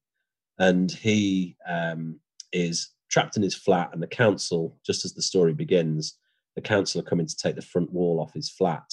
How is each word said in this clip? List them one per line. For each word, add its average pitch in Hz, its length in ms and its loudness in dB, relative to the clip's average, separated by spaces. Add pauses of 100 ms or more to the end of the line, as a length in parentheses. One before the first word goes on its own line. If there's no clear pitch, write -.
(580)
And 92 320 4
he, 98 680 0 (100)
um, 82 520 -6 (340)
is 85 380 -2 (200)
trapped - 260 0
in 107 60 0
his 92 120 0
flat, 90 380 2
and 85 100 -8
the 85 60 -6
council, 90 760 0
just - 200 -2
as 92 100 -10
the 87 80 -12
story 85 320 2
begins, 80 640 0 (380)
the - 60 -8
council 95 380 0
are - 40 -4
coming 85 220 0
to - 100 -10
take 82 200 -2
the 80 60 -10
front - 300 -2
wall 87 280 0
off 80 140 -8
his 78 160 -8
flat 85 420 -2